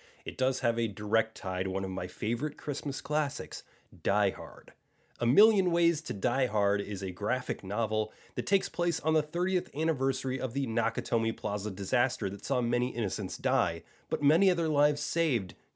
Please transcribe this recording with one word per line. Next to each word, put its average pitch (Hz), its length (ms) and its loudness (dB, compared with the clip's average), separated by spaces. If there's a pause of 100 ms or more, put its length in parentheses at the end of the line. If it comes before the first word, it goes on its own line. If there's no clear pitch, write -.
(260)
It 107 120 -8
does 131 220 0
have 117 180 2
a 117 100 0
direct 107 500 0
tie 92 260 -4
to 95 80 -2
one 98 120 -2
of 95 60 -4
my 92 160 -4
favorite 117 500 -4
Christmas - 460 -6
classics, - 640 -4 (400)
Die 101 260 4
Hard. - 440 -10 (460)
A 120 60 0
Million 190 460 6
Ways 170 320 2
to - 100 -6
Die 123 320 0
Hard 101 360 2
is 98 200 -6
a 95 80 -2
graphic 107 540 -4
novel 107 500 -2 (220)
that 127 100 -2
takes 196 240 0
place 175 300 -2
on 160 160 0
the 151 80 2
thirtieth 180 520 -2
anniversary 135 640 0
of 123 140 -4
the 135 140 0
Nakatomi 113 680 0
Plaza 101 360 -4
disaster 104 580 -2
that 98 160 -8
saw 127 160 0
many 123 280 0
innocents 104 480 -4
die, 101 440 0 (260)
but 151 140 -4
many 170 300 4
other 165 160 0
lives 147 340 2
saved 131 540 0 (200)